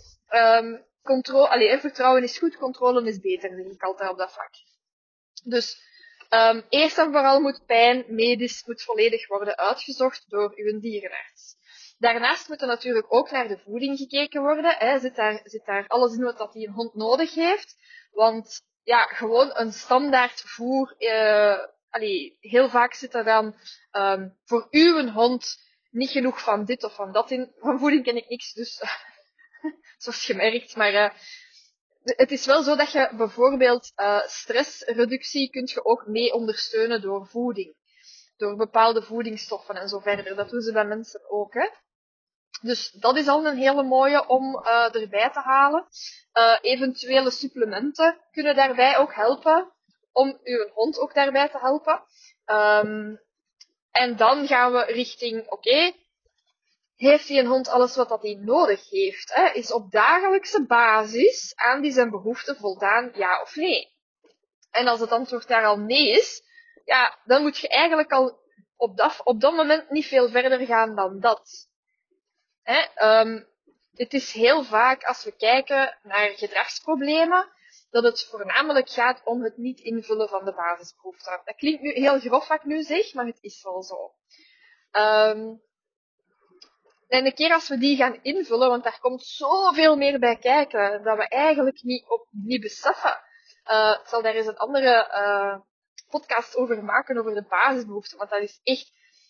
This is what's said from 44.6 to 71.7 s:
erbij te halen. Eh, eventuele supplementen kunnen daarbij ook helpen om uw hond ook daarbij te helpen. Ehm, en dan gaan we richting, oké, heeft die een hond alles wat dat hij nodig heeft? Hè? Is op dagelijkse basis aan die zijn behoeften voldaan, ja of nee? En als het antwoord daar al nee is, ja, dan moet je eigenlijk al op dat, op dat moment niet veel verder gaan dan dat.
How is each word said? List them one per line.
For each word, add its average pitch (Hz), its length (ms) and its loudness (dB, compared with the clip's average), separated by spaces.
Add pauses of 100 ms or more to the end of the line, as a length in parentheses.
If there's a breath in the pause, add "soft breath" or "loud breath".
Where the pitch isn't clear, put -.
erbij 214 360 -2
te 285 100 -8
halen. 277 460 2 (460 loud breath)
Eh, 233 280 6
eventuele 262 720 0
supplementen 269 880 -2 (100)
kunnen 294 240 -2
daarbij 262 440 4
ook 285 160 2
helpen 311 580 2 (400)
om 269 300 2
uw 233 300 -4
hond 233 260 -2
ook 285 160 -4
daarbij 277 340 2
te 294 100 -10
helpen. 294 440 -2 (420 soft breath)
Ehm, 214 720 0 (800)
en 247 220 0
dan 262 300 4
gaan 247 260 2
we 247 120 0
richting, 233 640 -8
oké, 294 420 0 (1040)
heeft 285 300 4
die 277 120 -2
een 254 80 4
hond 262 220 0
alles 247 280 2
wat 247 120 0
dat 220 140 -4
hij 208 120 -6
nodig 214 560 0
heeft? 190 440 -4
Hè? 339 160 4
Is 240 220 -8
op 208 180 -6
dagelijkse 359 760 2
basis 233 920 2
aan 254 240 0
die 285 120 -2
zijn 247 180 2
behoeften 220 460 -8
voldaan, 208 580 -2
ja 180 260 0
of - 160 -12
nee? 302 320 -2 (800)
En 240 160 -2
als 233 140 0
het 226 100 -4
antwoord 233 380 -4
daar 226 160 2
al 208 140 4
nee 262 320 2
is, - 320 2 (420 soft breath)
ja, - 400 2
dan 262 180 4
moet 294 160 -2
je - 100 -8
eigenlijk 311 440 2
al 262 260 2 (380)
op 196 200 -2
dat, 302 280 0
op 226 160 0
dat 285 140 4
moment 311 360 0
niet 294 160 -2
veel 247 220 4
verder 254 380 0
gaan 226 280 2
dan 196 260 -4
dat. - 480 -2 (920)